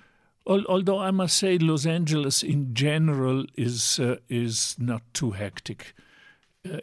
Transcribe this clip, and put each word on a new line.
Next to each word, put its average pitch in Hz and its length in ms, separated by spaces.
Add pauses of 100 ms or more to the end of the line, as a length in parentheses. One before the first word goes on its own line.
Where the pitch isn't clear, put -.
(540)
Al-, 196 140
although 190 320
I 190 120
must 190 260
say, 190 200
Los 156 280
Angeles 156 580
in 143 300
general 135 720 (100)
is, 117 440
uh, 123 180 (100)
is 120 500
not 120 260 (100)
too 123 180
hectic. 101 640 (720)
Uh, 185 180